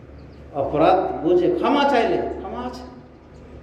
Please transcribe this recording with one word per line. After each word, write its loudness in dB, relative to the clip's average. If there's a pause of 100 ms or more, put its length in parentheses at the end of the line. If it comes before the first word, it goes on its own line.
(560)
অপরাধ 2
বুঝে 4
ক্ষমা 2
চাইলে 2
ক্ষমা -6
আছে। -12 (800)